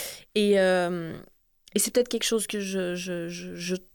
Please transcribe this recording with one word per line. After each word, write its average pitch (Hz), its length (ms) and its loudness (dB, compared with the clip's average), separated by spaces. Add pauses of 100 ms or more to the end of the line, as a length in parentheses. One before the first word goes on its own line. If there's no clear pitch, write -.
(340)
et, 202 260 6
euh, 175 560 2 (580)
et 214 40 2
c'est - 140 0
peut-être 247 160 4
quelque 226 160 -2
chose 220 240 0
que 208 120 -4
je, 190 360 -2
je, 175 320 -6
je, 175 260 -12
je 175 220 -4 (180)